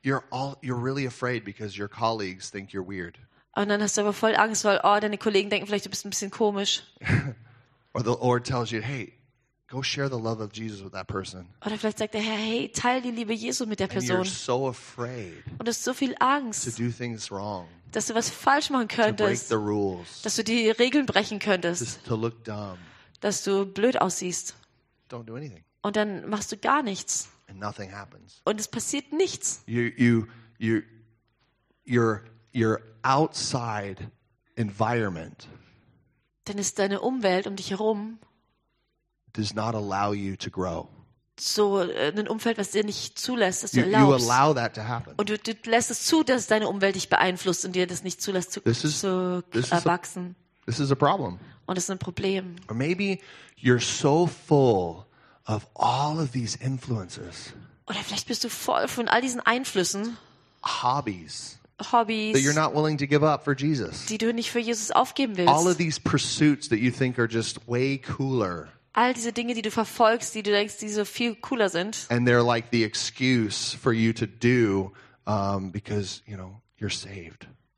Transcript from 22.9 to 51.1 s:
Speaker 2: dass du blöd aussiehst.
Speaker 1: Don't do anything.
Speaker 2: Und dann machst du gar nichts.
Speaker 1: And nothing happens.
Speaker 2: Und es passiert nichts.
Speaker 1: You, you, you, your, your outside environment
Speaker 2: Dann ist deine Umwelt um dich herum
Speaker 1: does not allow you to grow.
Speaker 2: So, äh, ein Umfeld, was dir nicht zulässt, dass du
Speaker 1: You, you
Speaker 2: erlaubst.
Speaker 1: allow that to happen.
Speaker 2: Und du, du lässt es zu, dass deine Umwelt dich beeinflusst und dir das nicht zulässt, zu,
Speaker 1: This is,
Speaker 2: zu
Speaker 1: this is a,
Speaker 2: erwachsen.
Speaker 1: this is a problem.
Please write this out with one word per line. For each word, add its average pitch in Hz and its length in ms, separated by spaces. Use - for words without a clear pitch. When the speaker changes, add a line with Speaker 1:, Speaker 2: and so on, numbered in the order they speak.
Speaker 2:
dass 202 220
du 196 220
blöd 202 340
aussiehst. 180 540
Speaker 1:
Don't 120 140
do 113 120
anything. 120 280
Speaker 2:
Und 208 140
dann 208 340
machst 208 220
du 214 60
gar 294 260
nichts. - 460
Speaker 1:
And 95 100
nothing 101 320
happens. - 520
Speaker 2:
Und 208 160
es 214 80
passiert - 440
nichts. - 540
Speaker 1:
You, 120 320
you, 117 300
you, 113 220
your, 117 320
your 110 280
outside 117 1080
environment 104 920
Speaker 2:
Dann 202 140
ist - 200
deine 196 220
Umwelt 202 460
um 196 100
dich 196 140
herum 214 480
Speaker 1:
does 104 200
not 110 220
allow 101 380
you 98 240
to - 120
grow. 90 380
Speaker 2:
So, 208 420
äh, 151 340
ein 208 120
Umfeld, 226 300
was 202 140
dir 208 120
nicht - 360
zulässt, 220 440
dass - 80
du 127 100
Speaker 1:
You, - 60
you - 60
Speaker 2:
erlaubst. 131 360
Speaker 1:
allow 139 260
that 117 180
to 110 80
happen. 117 360
Speaker 2:
Und 202 120
du, 214 80
du - 140
lässt 233 260
es - 140
zu, 320 180
dass 254 240
deine 214 220
Umwelt 196 260
dich - 140
beeinflusst 180 560
und 185 100
dir 180 100
das 175 180
nicht 185 180
zulässt, 185 320
zu, - 80
Speaker 1:
This - 240
is, 151 160
Speaker 2:
zu 180 500
Speaker 1:
this 123 140
is - 80
a, - 60
Speaker 2:
erwachsen. 180 560
Speaker 1:
this 120 140
is 143 120
a 135 40
problem. 143 420